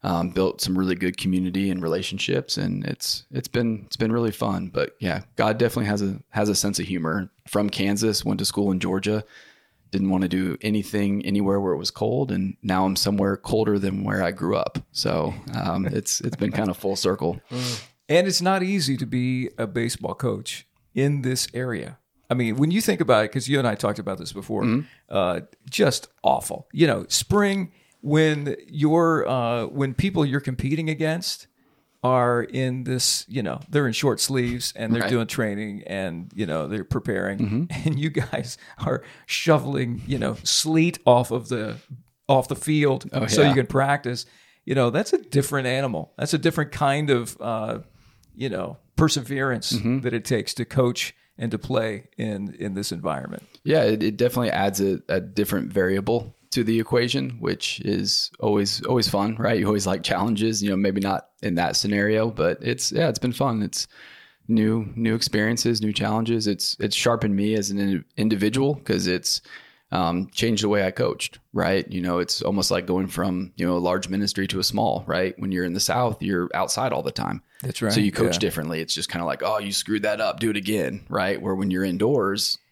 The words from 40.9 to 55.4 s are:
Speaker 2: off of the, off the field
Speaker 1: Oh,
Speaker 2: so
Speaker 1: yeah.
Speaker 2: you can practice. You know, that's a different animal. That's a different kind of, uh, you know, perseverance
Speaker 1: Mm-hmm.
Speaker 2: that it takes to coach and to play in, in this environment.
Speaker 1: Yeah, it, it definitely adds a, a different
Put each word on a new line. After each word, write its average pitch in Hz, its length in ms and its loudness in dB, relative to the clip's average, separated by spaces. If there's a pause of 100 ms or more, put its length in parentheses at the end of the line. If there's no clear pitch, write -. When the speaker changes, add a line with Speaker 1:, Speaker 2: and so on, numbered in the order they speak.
Speaker 2:
off 123 260 8
of 117 180 -4
the, 113 260 -4 (540)
off 131 180 6
the 139 80 -4
field 147 560 0
Speaker 1:
Oh, 135 160 -2
Speaker 2:
so - 140 4
Speaker 1:
yeah. 143 80 8
Speaker 2:
you 131 60 4
can 131 120 2
practice. 135 580 0 (400)
You 131 100 0
know, 123 160 4
that's 160 200 0
a 381 60 2
different 135 500 0
animal. 123 500 -2
That's 147 160 -2
a 160 40 2
different 151 340 0
kind 147 380 0
of, 120 320 2
uh, 110 380 -4 (540)
you 131 140 -6
know, 92 300 -6 (180)
perseverance 135 800 2
Speaker 1:
Mm-hmm. 120 260 0
Speaker 2:
that 127 140 -2
it 113 100 -2
takes - 300 0
to 120 120 -4
coach - 480 0 (240)
and 117 140 -4
to 110 80 -4
play 110 480 -2 (100)
in, 101 420 -6
in 98 160 -4
this 101 180 -4
environment. 76 500 -6 (200)
Speaker 1:
Yeah, 147 200 4
it, 110 200 4
it 104 140 0
definitely 123 340 2
adds 98 300 0
a, 98 280 2
a 92 120 2
different 98 520 -2